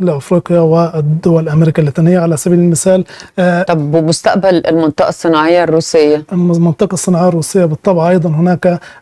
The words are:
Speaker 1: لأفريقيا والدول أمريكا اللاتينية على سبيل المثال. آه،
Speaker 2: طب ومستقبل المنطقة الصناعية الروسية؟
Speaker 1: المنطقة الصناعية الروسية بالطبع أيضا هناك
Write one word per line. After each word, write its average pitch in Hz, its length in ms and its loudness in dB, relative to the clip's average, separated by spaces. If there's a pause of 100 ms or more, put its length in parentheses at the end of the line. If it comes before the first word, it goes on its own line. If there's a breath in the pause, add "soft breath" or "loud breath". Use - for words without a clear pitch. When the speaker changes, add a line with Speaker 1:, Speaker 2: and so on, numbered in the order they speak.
Speaker 1:
لأفريقيا 170 580 -2
والدول 160 880 0
أمريكا 160 320 0
اللاتينية 165 380 2
على 165 180 0
سبيل 175 220 0
المثال. 180 460 2 (340 loud breath)
آه، 175 240 0
Speaker 2:
طب 151 320 -2
ومستقبل 170 720 0
المنطقة 160 420 0
الصناعية 165 540 0
الروسية؟ 156 680 0
Speaker 1:
المنطقة 175 640 0
الصناعية 180 340 0
الروسية 170 380 0
بالطبع 165 440 0
أيضا 180 200 0
هناك 175 500 0 (220 loud breath)